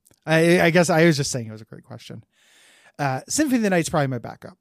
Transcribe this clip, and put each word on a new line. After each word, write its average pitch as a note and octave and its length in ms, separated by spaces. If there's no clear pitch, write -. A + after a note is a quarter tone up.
I, E3 400
I E3+ 40
guess F3 200
I D#3+ 160
was D#3 100
just C#3 140
saying A#2 160
it A2 60
was A2 100
a - 20
great A2+ 180
question. A#2 400
Uh, C3+ 300
Symphony C4 300
of A3+ 60
the G3+ 60
Night's F3 180
probably D3 180
my C3 120
backup. - 420